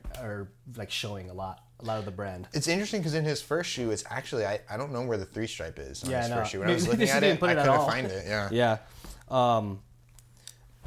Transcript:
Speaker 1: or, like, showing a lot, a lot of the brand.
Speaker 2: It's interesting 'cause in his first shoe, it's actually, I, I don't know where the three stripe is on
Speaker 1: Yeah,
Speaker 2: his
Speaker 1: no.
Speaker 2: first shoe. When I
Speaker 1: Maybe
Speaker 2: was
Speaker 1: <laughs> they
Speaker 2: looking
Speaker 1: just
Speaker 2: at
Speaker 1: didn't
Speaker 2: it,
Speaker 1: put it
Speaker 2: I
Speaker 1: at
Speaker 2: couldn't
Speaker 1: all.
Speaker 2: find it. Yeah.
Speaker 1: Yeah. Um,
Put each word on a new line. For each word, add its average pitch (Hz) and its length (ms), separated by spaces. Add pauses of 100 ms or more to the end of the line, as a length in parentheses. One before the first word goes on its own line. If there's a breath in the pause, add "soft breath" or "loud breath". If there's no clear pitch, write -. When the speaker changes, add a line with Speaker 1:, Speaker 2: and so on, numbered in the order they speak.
(220)
Speaker 1:
or, 101 260 (280)
like, 107 140
showing 98 400
a 90 40
lot, 95 280 (180)
a 117 40
lot 110 140
of 101 80
the 104 40
brand. 92 440
Speaker 2:
It's 151 140
interesting 202 340
'cause 151 120
in 156 100
his 151 180
first 170 280
shoe, 117 200
it's 104 180
actually, 120 380
I, 104 140 (100)
I 104 60
don't 143 160
know 123 100
where 117 160
the 95 80
three 110 200
stripe 80 320
is 69 260
on 131 60
Speaker 1:
Yeah, 123 120
Speaker 2:
his 117 80
Speaker 1:
no. 120 60
Speaker 2:
first 110 160
shoe. 98 80
When - 80
I - 20
Speaker 1:
Maybe - 60
Speaker 2:
was 175 80
Speaker 1:
<laughs> - 20
they - 60
Speaker 2:
looking 220 140
Speaker 1:
just 139 100
Speaker 2:
at 143 40
Speaker 1:
didn't 185 160
Speaker 2:
it, 170 40
Speaker 1:
put 175 100
it 160 80
Speaker 2:
I - 20
Speaker 1:
at 139 60
Speaker 2:
couldn't 139 140
Speaker 1:
all. 139 100
Speaker 2:
find 123 160
it. 95 200
Yeah. 101 240
Speaker 1:
Yeah. 113 280 (800 loud breath)
Um, 101 260 (1040 loud breath)